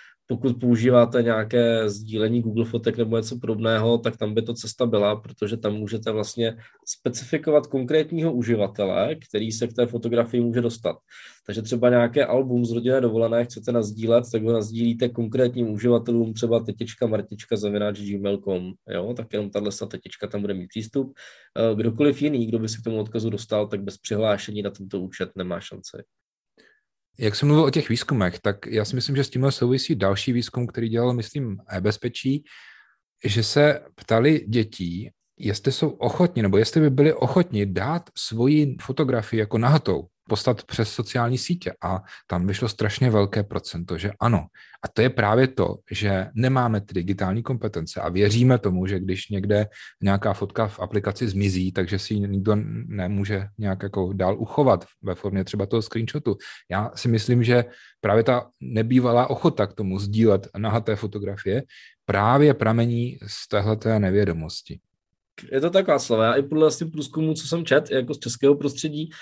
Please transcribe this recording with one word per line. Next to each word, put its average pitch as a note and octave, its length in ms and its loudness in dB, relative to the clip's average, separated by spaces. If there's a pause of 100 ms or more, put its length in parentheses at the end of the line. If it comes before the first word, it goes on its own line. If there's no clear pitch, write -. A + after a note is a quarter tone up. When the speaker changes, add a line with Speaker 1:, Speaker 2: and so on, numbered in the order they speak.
(300)
Speaker 1:
Pokud A#2+ 300 -2
používáte A#2+ 640 4
nějaké A2+ 680 2
sdílení A2 520 -2
Google A2 220 -2
fotek A2+ 320 -2
nebo A2+ 200 0
něco A2+ 220 -4
podobného, A2+ 600 0
tak A2+ 180 -4
tam G#2+ 180 -4
by A2+ 80 0
to A#2 120 -6
cesta A#2+ 320 -4
byla, G#2+ 300 2
protože A2 400 -6
tam G#2+ 180 -4
můžete G#2+ 360 -6
vlastně A2+ 460 -4 (300)
specifikovat D3 800 -2
konkrétního D#3 640 0
uživatele, G#2 840 0 (120)
který A2 240 -4
se A2+ 140 -4
k A#2 60 -6
té A#2+ 140 0
fotografii A#2+ 540 -2
může A#2+ 200 0
dostat. A2+ 360 -4 (500)
Takže G#2 160 -6
třeba A#2+ 280 2
nějaké A#2+ 360 4
album B2 380 0
z A2+ 60 -4
rodinné A#2+ 300 0
dovolené A2+ 440 2
chcete A#2+ 280 -8
nasdílet, A2+ 600 2
tak A2 100 0
ho A2+ 100 2
nasdílíte A#2 560 0
konkrétním A#2+ 600 0
uživatelům, A#2 640 0
třeba A2+ 260 0
tetička A2+ 460 -6
martička G#2+ 500 -4
zavináč G#2 440 -2
gmail G2+ 360 -4
tečka G2+ 140 -6
com, F2+ 220 -6 (160)
jo? G2+ 280 -6
Tak A2+ 160 -12
jenom G2+ 180 -4
tahle G#2 200 -4 (200)
tetička - 360 -12
tam G#2 140 -6
bude G2+ 140 -4
mít F#2 140 -10
přístup. C#3 440 -6 (460)
Eh, A2+ 160 2
kdokoliv A#2 480 2
jiný, C#3 240 0
kdo A2+ 120 -2
by A2 100 -4
se A2 120 -8
k - 40 -12
tomu A2 160 -2
odkazu A2 300 -4
dostal, G#2 360 -2
tak G2+ 160 -6
bez G2 160 -10
přihlášení G#2 640 -2
na G2 80 -4
tento F#2+ 300 -8
účet F#2 360 -8
nemá F2+ 240 -6
šanci. - 380 -18 (1200)
Speaker 2:
Jak G#2 160 0
jsem D3 120 2
mluvil D3+ 160 6
o C#3 60 4
těch D3 180 0
výzkumech, G#2+ 520 0
tak G#2 260 -4
já G#2+ 180 0
si B2+ 120 -6
myslím, C3 200 -2
že C3+ 80 0
s - 60 -10
tímhle C3 220 0
souvisí B2+ 420 0
další G2 380 0
výzkum, A#2+ 340 -2
který A#2 220 -4
dělal, A#2 240 0
myslím, A#2+ 460 -6 (180)
eBezpečí, B2+ 680 -2 (800)
že A2 180 0
se D3 380 4 (140)
ptali C3 540 2
dětí, G#2+ 640 -4 (280)
jestli G#2+ 340 -2
jsou D3+ 160 0
ochotni, E3+ 540 0
nebo G2 160 4
jestli A2+ 220 4
by D3+ 100 6
byli C#3+ 220 6
ochotni C3+ 540 2
dát G#2 360 -2 (160)
svoji C3+ 600 2
fotografii A#2+ 600 0
jako G#2+ 180 0
nahatou, A#2 440 4 (260)
poslat A2 340 0
přes - 260 -2
sociální A#2+ 500 -2
sítě. F3 340 -4 (100)
A F#2 200 -2 (240)
tam F2+ 200 0
vyšlo G2+ 220 -2
strašně A2+ 420 0
velké G#2 320 4
procento, F2+ 560 -6
že G2+ 120 -4 (100)
ano. G#2+ 260 2 (380)
A - 40 -4
to - 140 2
je B2 80 4
právě A#2 380 4
to, F#2 280 -2 (140)
že G2+ 440 -2
nemáme A#2+ 460 2
ty G2+ 140 -10
digitální F#2+ 480 -2
kompetence G#2+ 580 -6
a D#2+ 80 -4
věříme A2 500 4
tomu, F#2 280 0
že F#2+ 140 -2
když F#2+ 280 -6
někde G#2 380 0 (360)
nějaká G2 300 2
fotka G#2+ 360 -2
v - 120 -12
aplikaci G#2 480 -2
zmizí, F#2 440 0
takže F#2+ 260 -2
si G#2+ 160 -6
ji G#2 60 -2
nikdo G2+ 360 0 (300)
nemůže G2 600 -4 (120)
nějak G2 240 -4
jako G2 300 -4
dál F#2+ 260 0
uchovat A2+ 460 2 (180)
ve F#2 120 -6
formě G2 300 -4
třeba G2+ 220 -4
toho A2+ 160 0
screenshotu. A2+ 540 -4 (340)
Já G#2 240 -4
si - 140 -4
myslím, A#2+ 340 2
že A#2+ 220 4 (360)
právě G#2+ 240 4
ta B2 260 0 (100)
nebývalá B2 680 2
ochota A#2+ 360 0
k - 80 -8
tomu F#2+ 240 -4
sdílet G2+ 580 4
nahaté G#2+ 400 -2
fotografie G2+ 640 -4 (440)
právě B2+ 480 6
pramení A#2 720 0
z - 220 -14
téhleté G#2+ 500 0
nevědomosti. F#2 800 -2 (720)
Speaker 1:
Je C3+ 80 2
to E3 100 0
tak, F#3+ 160 4
Václav. B2 340 2
Já A2+ 140 4
i C#3 80 2
podle D#3 220 2
vlastně D3+ 220 2
průzkumu, D#3 480 -4
co D#3+ 120 -10
jsem E3 180 -2
čet, D#3 260 4
jako B2+ 240 -2
z - 40 -12
českého C#3 360 4
prostředí, D3 560 -6 (120)